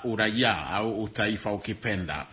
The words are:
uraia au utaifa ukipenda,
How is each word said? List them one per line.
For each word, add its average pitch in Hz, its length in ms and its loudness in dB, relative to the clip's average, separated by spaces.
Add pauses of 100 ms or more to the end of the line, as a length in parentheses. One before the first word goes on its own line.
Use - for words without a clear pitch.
uraia 110 680 2
au 107 340 0
utaifa 107 480 0
ukipenda, 95 800 -4